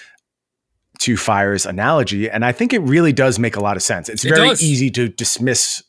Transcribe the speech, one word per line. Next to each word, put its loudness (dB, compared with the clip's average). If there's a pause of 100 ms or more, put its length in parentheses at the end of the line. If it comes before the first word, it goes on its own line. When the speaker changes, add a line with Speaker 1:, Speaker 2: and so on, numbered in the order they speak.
(1000)
Speaker 1:
to 0
Fires 0
analogy, 0
and -2
I 2
think -2
it 0
really 4
does 2
make -2
a -4
lot 0
of -4
sense. -4
It's -8
Speaker 2:
It 2
Speaker 1:
very 4
Speaker 2:
does. 0
Speaker 1:
easy 2
to 0
dismiss -2